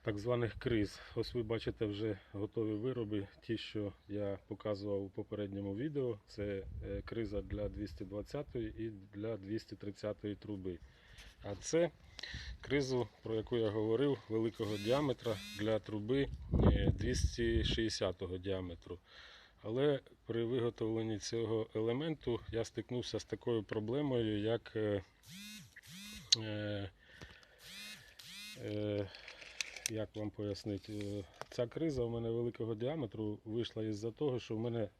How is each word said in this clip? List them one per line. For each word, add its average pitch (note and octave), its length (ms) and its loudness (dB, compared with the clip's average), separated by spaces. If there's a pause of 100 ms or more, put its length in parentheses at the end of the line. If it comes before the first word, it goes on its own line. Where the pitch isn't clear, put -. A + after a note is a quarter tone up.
так G#2 180 0
званих A#2+ 340 2
криз. A2 460 2 (160)
Ось - 180 -2
ви B2 100 0
бачите A2+ 420 0
вже G2+ 340 0 (140)
готові G#2+ 400 0
вироби, G#2+ 540 0 (140)
ті, A2+ 160 -2
що G#2 360 -2 (140)
я G2+ 400 -2
показував G2+ 560 0
у G2 60 -6
попередньому G2+ 680 -4
відео. B2+ 520 -2
Це, G2+ 360 -4 (220)
е, G2+ 200 -2
криза G#2 360 -2
для G2+ 280 -2
двісті G2 360 -6
двадцятої A2 720 -4
і A2+ 140 -4 (220)
для G#2+ 240 -4
двісті G2+ 380 -6
тридцятої G#2 600 -4
труби. F#2 440 -6 (640)
А G2+ 120 -4
це D#3+ 360 4 (680)
кризу, C3 460 2 (160)
про A2 120 0
яку A2 220 2
я A2+ 120 6
говорив, A2+ 500 4 (100)
великого A2 480 0
діаметра A#2+ 580 2 (240)
для G#2+ 200 4
труби, G#2+ 500 0 (340)
е, - 360 8
двісті A#2 640 4
шістдесятого G2 760 2
діаметру. F2+ 600 -4 (640)
Але C3+ 380 4 (260)
при A#2 200 2
виготовленні A2+ 760 2
цього A2+ 560 0
елементу A#2+ 640 0 (120)
я A2+ 140 0
стикнувся A#2 540 -2
з - 60 -6
такою A2+ 380 2
проблемою, A2+ 760 2
як, A2 360 2
е, G#2 280 4 (1300)
е, G#2 520 -2 (1700)
е, G#2 520 0 (800)
як A2 260 -2
вам G#2+ 140 -2
пояснити, G#2 640 -2
е, G#2 300 -4 (260)
ця A#2+ 180 0
криза D3 360 0
у A#2 60 2
мене A#2 200 0
великого A#2 460 0
діаметру A2 720 -2
вийшла A2 380 -2
із-за A2 280 0
того, B2+ 280 0
що A2 160 -4
в G#2+ 40 0
мене A#2 300 0 (100)